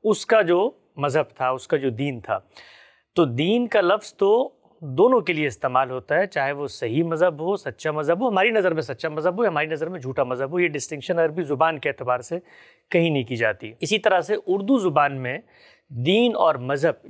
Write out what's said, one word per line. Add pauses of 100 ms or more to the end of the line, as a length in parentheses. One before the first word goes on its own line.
उसका
जो (400)
मज़हब (120)
था,
उसका
जो
दीन
था। (760)
तो
दीन
का
लफ्ज़
तो (520)
दोनों
के
लिए
इस्तेमाल
होता
है,
चाहे
वो
सही
मज़हब
हो,
सच्चा
मज़हब
हो,
हमारी
नज़र
में
सच्चा
मज़हब
हो,
हमारी
नज़र
में
झूठा
मज़हब
हो,
ये
डिस्टिंक्शन
अरबी
ज़ुबान
के
एतबार
से (500)
कहीं
नहीं
की
जाती।
इसी
तरह
से
उर्दू
ज़ुबान
में (480)
दीन
और
मज़हब